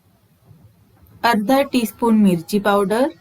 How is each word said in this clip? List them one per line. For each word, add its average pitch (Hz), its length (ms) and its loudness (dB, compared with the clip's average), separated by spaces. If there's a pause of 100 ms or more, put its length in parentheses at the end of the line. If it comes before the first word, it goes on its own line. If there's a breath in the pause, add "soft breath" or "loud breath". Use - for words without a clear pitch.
(1200)
अर्धा 233 400 0
टीस्पून 233 600 -2
मिरची 180 360 0
पावडर, 202 500 0 (120)